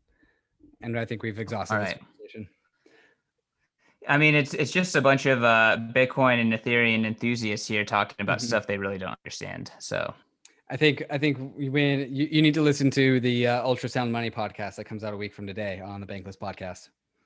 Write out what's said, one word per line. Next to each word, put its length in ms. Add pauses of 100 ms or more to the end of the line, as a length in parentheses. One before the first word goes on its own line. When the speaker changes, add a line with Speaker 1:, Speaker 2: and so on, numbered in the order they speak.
(840)
Speaker 1:
And 140
I 80
think 180
we've 160
exhausted 360
Speaker 2:
All 60
Speaker 1:
this 120
Speaker 2:
right. 60
Speaker 1:
conversation. 500 (1600)
Speaker 2:
I 100
mean, 160
it's, 220
it's 160
just 240
a 60
bunch 260
of, 160
uh, 340 (160)
Bitcoin 480
and 120
Ethereum 520
enthusiasts 640
here 180
talking 340
about 200
Speaker 1:
Mm-hmm. 80
Speaker 2:
stuff 180
they 140
really 180
don't 180 (100)
understand. 520
So 340 (600)
Speaker 1:
I 60
think, 340
I 80
think 180 (180)
we 140
win. 400
You, 220
you 100
need 140
to 80
listen 280
to 280
the, 260
uh, 180
Ultrasound 460
Money 220
podcast 460
that 80
comes 180
out 100
a 40
week 180
from 100
today 360
on 200
the 60
Bankless 300
podcast. 520 (360)